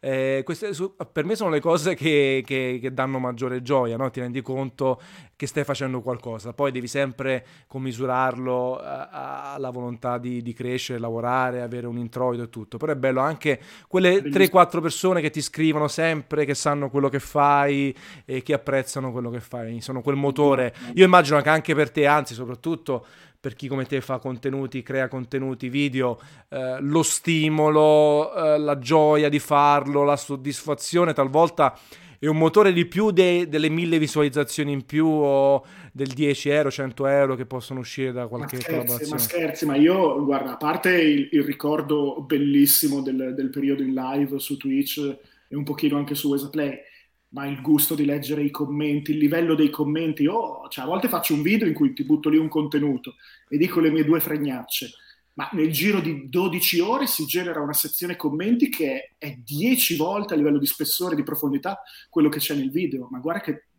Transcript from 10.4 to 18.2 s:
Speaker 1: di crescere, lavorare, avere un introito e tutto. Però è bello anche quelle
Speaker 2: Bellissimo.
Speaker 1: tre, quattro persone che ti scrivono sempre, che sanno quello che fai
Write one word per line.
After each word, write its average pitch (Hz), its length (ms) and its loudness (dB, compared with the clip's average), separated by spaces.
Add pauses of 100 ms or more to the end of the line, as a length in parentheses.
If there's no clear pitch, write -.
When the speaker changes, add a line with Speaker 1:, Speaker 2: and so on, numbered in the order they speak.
Speaker 1:
di 117 100 -8
crescere, 127 460 -6
lavorare, 123 640 -2
avere 120 240 -8
un 120 120 -6
introito 120 440 -4
e 117 80 -12
tutto. 113 280 -14
Però 156 140 -4
è 139 40 0
bello 131 240 0
anche 147 400 0 (260)
quelle 185 220 4
Speaker 2:
Bellissimo. 180 260 2
Speaker 1:
tre, 190 140 6
quattro 175 320 6
persone 175 400 0
che 151 100 -2
ti 156 100 -6
scrivono 151 460 0
sempre, 156 580 -2
che 139 100 -2
sanno 143 360 -2
quello 139 180 2
che 135 120 -2
fai 143 720 2 (300)